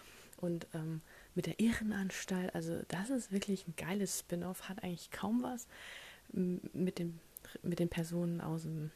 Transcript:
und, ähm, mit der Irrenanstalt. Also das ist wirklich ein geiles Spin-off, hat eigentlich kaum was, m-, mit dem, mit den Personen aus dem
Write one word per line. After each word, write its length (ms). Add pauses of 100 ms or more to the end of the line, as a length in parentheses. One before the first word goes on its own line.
(380)
und, 360
ähm, 260 (340)
mit 120
der 140
Irrenanstalt. 920
Also 340
das 220
ist 220
wirklich 340
ein 100
geiles 440
Spin-off, 480
hat 140
eigentlich 280
kaum 320
was, 240 (680)
m-, 280 (120)
mit 260
dem, 220 (420)
mit 160
den 100
Personen 520
aus 220
dem 340